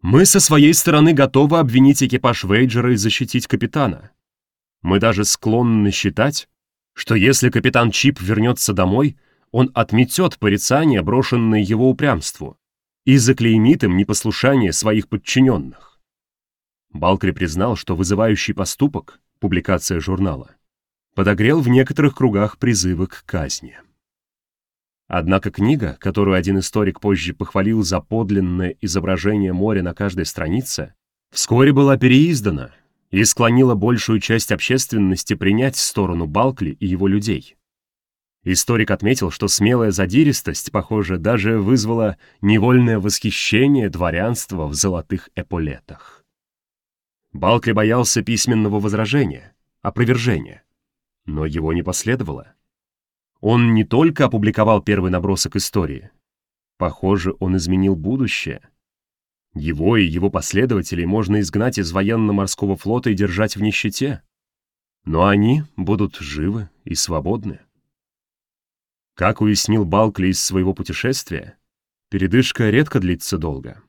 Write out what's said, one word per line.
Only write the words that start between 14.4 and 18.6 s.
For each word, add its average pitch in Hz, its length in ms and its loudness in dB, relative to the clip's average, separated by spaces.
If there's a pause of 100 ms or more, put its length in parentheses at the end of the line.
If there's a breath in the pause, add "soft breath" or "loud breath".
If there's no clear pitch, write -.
своих 107 380 -2
подчинённых». 95 920 -2 (960)
Балкли 90 380 0
признал, 90 440 -2
что 90 220 -6
вызывающий 101 560 0
поступок — - 680 -4 (200)